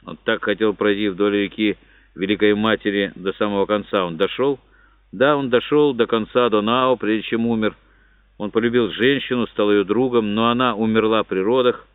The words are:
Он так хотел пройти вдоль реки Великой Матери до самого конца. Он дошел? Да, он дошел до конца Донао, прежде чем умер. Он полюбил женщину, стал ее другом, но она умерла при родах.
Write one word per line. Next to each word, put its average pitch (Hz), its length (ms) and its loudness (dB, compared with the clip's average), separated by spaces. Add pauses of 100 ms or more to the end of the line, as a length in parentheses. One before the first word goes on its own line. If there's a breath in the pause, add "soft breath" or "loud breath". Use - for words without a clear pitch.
Он 85 120 -14
так - 280 -4
хотел 104 300 0
пройти 104 340 0
вдоль 101 260 0
реки 101 420 -2 (380 soft breath)
Великой 101 400 0
Матери 101 640 0
до 92 160 -4
самого 101 340 -2
конца. 101 380 -2
Он 85 120 -6
дошел? 127 440 -2 (500 soft breath)
Да, 135 260 2
он 139 140 -4
дошел 147 420 2
до 117 140 0
конца 113 440 0
Донао, 117 460 2
прежде 107 340 -4
чем 113 160 -2
умер. 110 300 -2 (600 soft breath)
Он 104 160 -8
полюбил 117 380 2
женщину, 120 580 0
стал 104 240 0
ее 104 120 4
другом, 110 500 0
но 113 160 2
она 120 260 0
умерла 110 480 0
при 95 160 -4
родах. 120 440 0 (100)